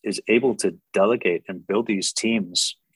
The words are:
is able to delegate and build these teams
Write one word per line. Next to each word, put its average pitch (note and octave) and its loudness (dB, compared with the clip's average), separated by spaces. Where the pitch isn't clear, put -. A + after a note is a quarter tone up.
is G#2 -4
able A#2+ 4
to - -2
delegate G2 2
and F2+ -12
build A2 0
these G2 -2
teams G#2+ -2